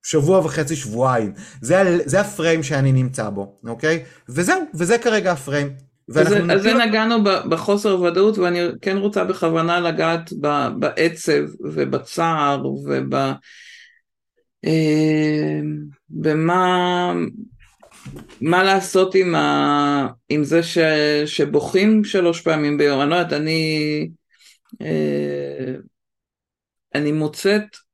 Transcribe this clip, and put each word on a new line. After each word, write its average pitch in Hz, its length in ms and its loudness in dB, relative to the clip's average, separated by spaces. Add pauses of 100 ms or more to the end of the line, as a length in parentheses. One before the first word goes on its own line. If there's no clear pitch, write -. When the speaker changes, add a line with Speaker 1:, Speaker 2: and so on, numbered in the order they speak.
Speaker 1:
שבוע 160 360 2
וחצי, 151 380 -2
שבועיים. 117 560 -2 (280)
זה 156 200 2
ה-, 180 240 2
זה 160 160 2
הפריים 165 420 0
שאני 135 300 2
נמצא 127 380 0
בו, 98 380 -10
אוקיי? 151 360 -2 (240)
וזהו, 180 340 0 (120)
וזה 175 240 0
כרגע 214 340 0
הפריים. 143 340 -4
Speaker 2:
אז - 500 -10
Speaker 1:
ואנחנו 175 300 4
Speaker 2:
זה, 170 60 2
אז 196 100 2
זה 226 120 4
Speaker 1:
נפיל 240 120 4
Speaker 2:
נגענו 220 380 2
ב-, 196 260 0
בחוסר 202 500 0
ודאות, 190 380 2
ואני 175 220 0 (220)
כן 196 140 -2
רוצה 196 280 0
בכוונה 170 560 0
לגעת 165 600 -2
ב-, 143 280 0 (100)
בעצב 160 640 0 (180)
ובצער 143 1040 -2
וב-, 139 480 -4 (1500)
אה, 151 920 0 (480)
במה, 175 1040 0 (1300)
מה 170 220 2
לעשות 190 520 2
עם 185 200 2
ה-, 143 720 0 (200)
עם 147 160 0
זה 165 180 2
ש-, 165 160 -2 (480)
שבוכים 185 800 2
שלוש 175 360 0
פעמים 147 380 0
ביום. 143 220 2
אני 143 100 2
לא 170 40 2
יודעת, 165 180 0
אני, 156 760 -2 (760)
אה, 143 920 -4 (1200)
אני 147 180 0
מוצאת 190 640 -2 (180)